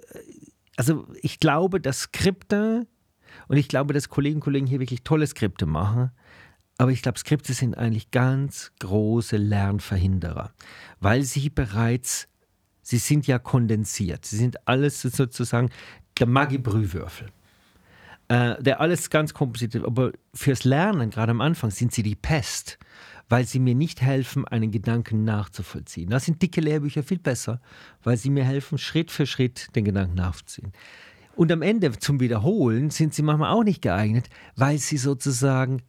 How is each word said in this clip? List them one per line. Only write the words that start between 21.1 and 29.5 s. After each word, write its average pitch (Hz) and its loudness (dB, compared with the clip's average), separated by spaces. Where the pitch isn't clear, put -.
gerade 113 0
am 117 0
Anfang, 147 0
sind 120 -2
sie 113 -2
die 104 -2
Pest, - -4
weil 123 4
sie 131 -2
mir 127 4
nicht 156 0
helfen, 135 0
einen 110 0
Gedanken 110 0
nachzuvollziehen. 104 -4
Da 120 2
sind 151 -2
dicke 175 0
Lehrbücher 151 0
viel 180 -4
besser, 120 -4
weil 117 2
sie 131 0
mir 139 2
helfen, 135 -2
Schritt - -2
für 147 0
Schritt - -2